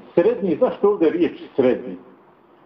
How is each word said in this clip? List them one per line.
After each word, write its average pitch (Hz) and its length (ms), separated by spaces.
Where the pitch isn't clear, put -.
Srednji, 185 460
zašto 208 280
ovdje 165 200
riječ 156 320
srednji? 123 420